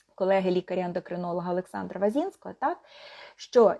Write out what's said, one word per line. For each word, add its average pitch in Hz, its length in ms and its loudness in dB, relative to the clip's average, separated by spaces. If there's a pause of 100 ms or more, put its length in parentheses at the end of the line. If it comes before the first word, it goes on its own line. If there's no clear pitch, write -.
(140)
колеги-лікаря-ендокринолога 180 1400 -2
Олександра 185 500 -6
Вазінського, 220 600 -2
так, 330 180 -2 (580)
що 214 440 4